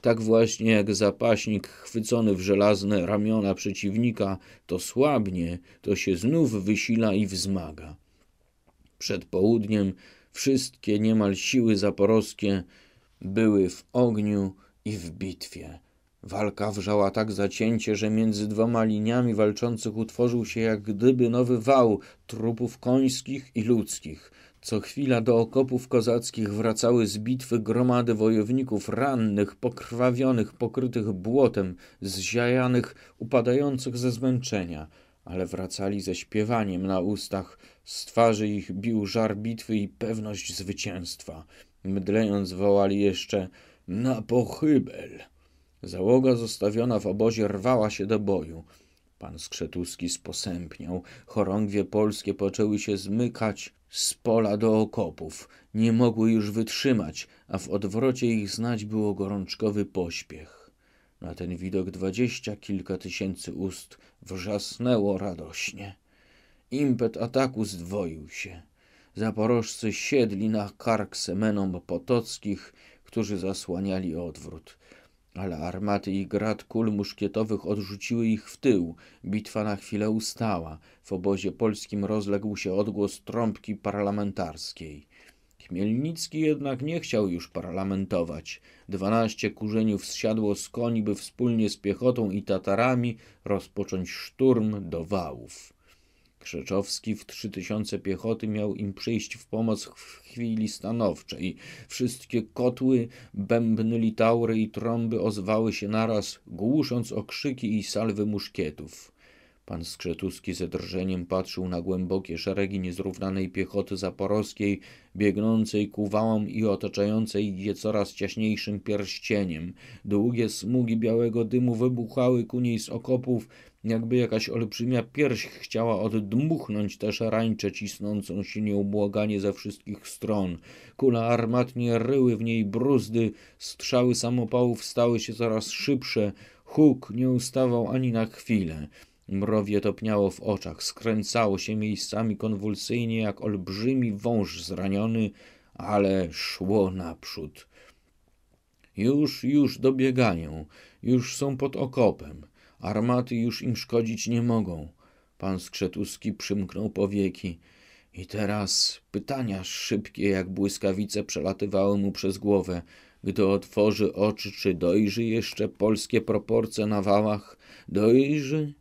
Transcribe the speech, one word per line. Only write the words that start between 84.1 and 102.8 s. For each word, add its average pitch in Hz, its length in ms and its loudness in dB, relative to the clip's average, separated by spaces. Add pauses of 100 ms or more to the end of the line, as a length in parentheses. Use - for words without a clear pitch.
Chmielnicki 123 800 -4
jednak 139 420 0
nie 160 180 -4
chciał 104 300 0
już 87 180 -4
parlamentować. 90 1120 -4 (280)
Dwanaście 107 640 0
kurzeniów 107 540 0
zsiadło 110 500 -2
z - 140 -12
koni, 117 340 -2
by 104 120 0
wspólnie 113 540 0
z - 80 -6
piechotą 113 540 0
i 98 120 -4
tatarami 113 720 0 (280)
rozpocząć 95 640 -4
szturm 107 800 2
do 82 160 -6
wałów. 76 680 -6 (640)
Krzeczowski 98 760 -4
w - 100 -18
trzy - 240 -10
tysiące 101 500 -4
piechoty 110 480 -4
miał 104 280 -2
im 98 180 -6
przyjść - 420 -4
w - 100 -20
pomoc 110 380 -2
w - 120 -18
chwili 113 720 -6
stanowczej. 98 880 -4 (320)
Wszystkie - 540 -4
kotły, 127 640 0 (260)